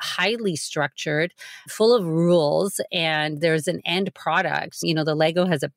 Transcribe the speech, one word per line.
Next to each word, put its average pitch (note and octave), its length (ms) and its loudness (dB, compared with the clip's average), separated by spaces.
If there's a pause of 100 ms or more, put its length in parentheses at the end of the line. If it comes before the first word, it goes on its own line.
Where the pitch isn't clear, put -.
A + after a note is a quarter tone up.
highly G3+ 560 -2
structured, D3+ 760 -4 (360)
full A3+ 260 4
of G3+ 100 2
rules, E3 760 2 (100)
and D#3 500 -2
there's D#3+ 280 2
an E3+ 160 -4
end F#3 320 -2
product. E3 640 -2
You E3+ 120 0
know, D#3 100 2
the D#3 100 0
Lego E3 320 2
has D#3+ 160 0
a C#3+ 140 -4